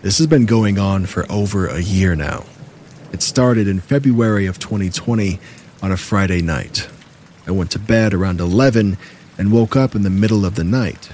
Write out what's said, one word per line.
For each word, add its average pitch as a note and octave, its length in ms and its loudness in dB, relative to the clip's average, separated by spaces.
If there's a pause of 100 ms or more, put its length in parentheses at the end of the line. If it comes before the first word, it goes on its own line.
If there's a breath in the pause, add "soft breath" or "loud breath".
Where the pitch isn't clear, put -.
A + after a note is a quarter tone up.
This G2+ 180 -2
has D#3+ 100 2
been C#3 180 4
going G#2+ 320 2
on G2 260 0
for - 260 -6
over G2+ 360 -2
a D#2+ 140 -6
year F#2+ 340 2
now. D2+ 300 -6 (680)
It F2 100 -6
started B2 440 2
in F#2+ 140 -2
February A#2 680 2
of F#2 140 -6
twenty G2 280 -4
twenty G2 520 -2 (420 loud breath)
on F#2+ 80 -2
a F#2+ 60 0
Friday F#2 460 0
night. - 460 -6 (560)
I - 60 -8
went F2+ 220 -2
to F#2+ 80 -6
bed A2 340 2
around F2+ 260 0
eleven G#2 580 2 (380 loud breath)
and G2 140 0
woke A2+ 240 2
up C3 220 0
in G#2 80 0
the G2 60 0
middle G2+ 360 2
of F2+ 80 -4
the E2 100 -4
night. G#2 500 -4